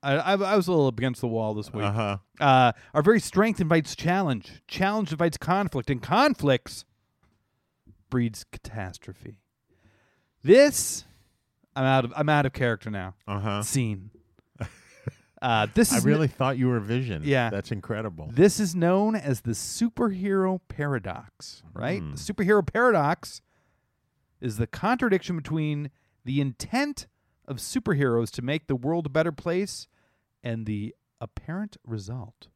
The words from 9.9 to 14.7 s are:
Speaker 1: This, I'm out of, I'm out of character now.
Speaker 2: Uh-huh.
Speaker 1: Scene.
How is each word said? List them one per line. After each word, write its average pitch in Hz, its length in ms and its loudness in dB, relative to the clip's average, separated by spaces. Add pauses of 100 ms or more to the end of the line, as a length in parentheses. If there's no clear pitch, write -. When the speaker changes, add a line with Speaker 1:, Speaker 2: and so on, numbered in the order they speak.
Speaker 1:
This, 262 600 6 (680)
I'm 131 100 0
out 131 200 4
of, 120 100 -8
I'm 147 140 0
out 147 160 6
of 131 80 -2
character 113 380 0
now. 95 240 -8 (120)
Speaker 2:
Uh-huh. 101 360 -2
Speaker 1:
Scene. 110 480 -2 (1300)